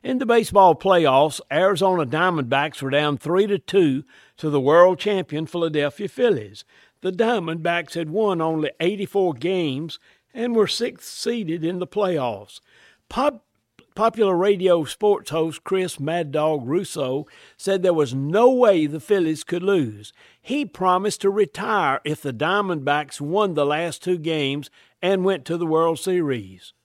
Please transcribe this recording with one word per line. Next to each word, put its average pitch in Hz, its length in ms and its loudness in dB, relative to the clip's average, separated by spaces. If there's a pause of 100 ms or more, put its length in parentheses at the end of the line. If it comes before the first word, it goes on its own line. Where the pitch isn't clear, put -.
In 254 160 -2
the 254 80 -2
baseball 202 480 6
playoffs, 151 640 4 (120)
Arizona 180 520 2
Diamondbacks 143 800 0
were 135 80 -4
down 147 300 0
three 185 260 0
to 196 140 -2
two 147 460 2 (320)
to 156 120 -6
the 143 100 0
world 165 380 6
champion 180 480 -4
Philadelphia 156 640 -4
Phillies. 139 580 -2 (360)
The 185 100 -4
Diamondbacks 170 800 -2
had 165 160 -6
won 190 320 0
only 160 380 -2
eighty-four 190 560 -2
games 156 640 -4 (340)
and 240 220 -4
were 214 100 4
sixth - 420 -6
seeded 180 560 -6
in 175 140 -4
the 175 80 -4
playoffs. 147 760 -4 (480)
Pop-, 262 380 -2 (480)
popular 214 420 0
radio 180 480 2
sports 202 460 0
host 160 340 -4
Chris 185 360 -4
Mad 156 320 -4
Dog 151 360 -2
Russo 147 600 -4 (280)
said 190 280 -2
there 180 100 4
was 143 220 0
no 165 360 4
way 208 360 4
the 151 120 -8
Phillies 160 440 -2
could 175 180 -6
lose. 135 500 -2 (300)
He 285 240 -4
promised 185 560 -2
to 196 80 2
retire 196 760 -2
if 151 200 -6
the 139 100 -6
Diamondbacks 151 880 -2
won 185 320 0
the 151 100 0
last 151 380 -4
two 180 160 -2
games 147 540 -4 (320)
and 185 200 0
went 185 220 -2
to 170 120 -4
the 170 100 -2
World 160 320 2
Series. 131 760 -4 (120)